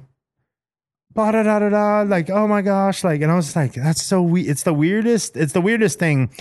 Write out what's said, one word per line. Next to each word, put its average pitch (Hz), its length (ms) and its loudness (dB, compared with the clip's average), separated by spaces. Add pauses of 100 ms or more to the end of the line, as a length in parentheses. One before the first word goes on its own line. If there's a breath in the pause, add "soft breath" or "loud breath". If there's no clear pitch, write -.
(1120)
Ba 214 200 0
da 220 100 2
da 214 160 2
da 208 100 0
da, 208 340 2
like, 185 260 0
"Oh 208 180 0
my 208 140 0
gosh." 196 420 0
Like, 156 180 0
and 151 80 2
I 165 60 2
was 165 220 -2
like, 135 160 -2
"That's 147 280 -2
so 190 200 0
we-, 175 260 0
it's 143 160 -4
the 175 100 0
weirdest, 208 600 0
it's 147 160 -2
the 185 100 0
weirdest 214 380 0
thing." 139 300 0 (120)